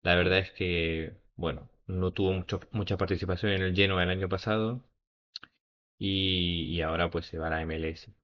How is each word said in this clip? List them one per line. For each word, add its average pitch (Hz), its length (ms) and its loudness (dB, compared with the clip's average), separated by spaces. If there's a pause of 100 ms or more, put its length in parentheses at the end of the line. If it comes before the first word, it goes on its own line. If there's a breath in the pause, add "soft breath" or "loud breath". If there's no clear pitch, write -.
La 87 140 4
verdad 92 240 4
es 92 100 -6
que, 82 640 -2 (200)
bueno, 82 340 -6 (160)
no 92 260 -2
tuvo 95 200 2
mucho, 92 280 -2 (120)
mucha 101 260 -2
participación 92 540 0
en 95 100 0
el 92 120 0
Genoa 95 280 4
el 90 80 2
año 95 180 -2
pasado. 110 560 -2 (1120)
Y, 92 680 0 (100)
y 82 80 0
ahora 82 280 0
pues 85 160 -4
se 82 120 -10
va 80 80 -4
a 80 40 -2
la 80 120 -2
M 80 120 -4
L 80 140 -2
S. 80 240 -10 (120)